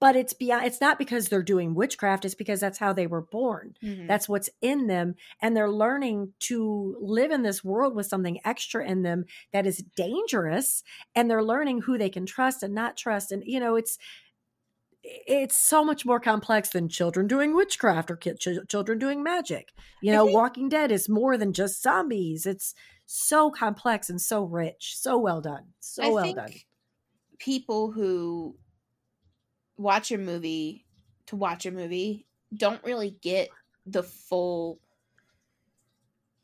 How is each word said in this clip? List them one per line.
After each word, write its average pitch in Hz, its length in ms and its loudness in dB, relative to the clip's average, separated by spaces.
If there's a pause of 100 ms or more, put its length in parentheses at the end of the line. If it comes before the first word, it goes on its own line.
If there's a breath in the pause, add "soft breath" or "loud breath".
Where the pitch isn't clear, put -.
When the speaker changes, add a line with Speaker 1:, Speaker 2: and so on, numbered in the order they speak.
Speaker 1:
but 269 160 8
it's 254 180 2
beyond, 247 320 0
it's 247 160 -4
not 294 160 4
because 233 300 -2
they're 196 140 2
doing 175 320 0
witchcraft. 196 520 0
It's 185 80 -4
because 202 260 -4
that's 196 180 -2
how 202 140 0
they 180 140 0
were 165 160 -4
born. 214 600 -4
Speaker 2:
Mm-hmm. 196 260 -8
Speaker 1:
That's 208 200 0
what's 202 220 -2 (100)
in 262 260 0
them. 175 280 0 (260 loud breath)
And 226 160 2
they're 214 140 2
learning 214 720 0
to 214 600 -2
live 220 300 2
in 285 120 2
this 196 220 -2
world 233 320 0
with 202 100 -2
something 180 380 -2
extra 226 420 -4
in 190 160 0
them 175 220 0 (280 loud breath)
that 196 140 0
is 190 120 -2 (180)
dangerous. 214 840 -2 (320 loud breath)
And 240 160 4
they're 220 120 4
learning 247 400 0
who 254 160 0
they 196 120 0
can 185 160 -6
trust 254 360 -2
and 202 120 -6
not 226 240 -4
trust. 202 340 -4
And, 196 140 -6
you 262 140 -2
know, 233 160 2
it's, 226 220 -2 (1080 loud breath)
it's - 520 0
so 302 280 6
much 302 220 0
more 240 140 4
complex 214 500 4
than 170 180 0
children 175 380 0
doing 285 300 4
witchcraft 214 540 4
or 170 60 -6
ki-, 170 180 -6
ch-, - 340 -4
children 208 300 -2
doing 277 240 -2
magic. 339 500 -4 (280 soft breath)
You 208 120 4
Speaker 2:
I 214 40 8
Speaker 1:
know, 214 80 10
Speaker 2:
think 208 140 6
Speaker 1:
Walking 247 300 2
Dead 294 240 2
is 190 160 0
more 247 280 4
than 202 160 0
just 190 300 -2
zombies. 226 640 0
It's 196 280 -4 (320 soft breath)
so 302 440 2
complex 214 580 -2
and 175 120 -6
so 208 240 -2
rich, 170 520 -6
so 262 220 0
well 180 220 0
done, 143 400 -10
so - 280 -4
Speaker 2:
I - 20 4
Speaker 1:
well 202 220 2
Speaker 2:
think - 20 -8
Speaker 1:
done. 110 260 -10 (760)
Speaker 2:
people 226 540 -2
who 170 640 -2 (1160)
watch 202 360 0
a 214 60 -2
movie 160 680 -6 (400)
to 214 100 -10
watch 180 300 -4
a 185 40 -6
movie 185 560 -6 (280)
don't 214 300 0
really 226 260 -4
get - 460 -2 (300)
the 190 160 -2
full, 175 800 -4 (1600)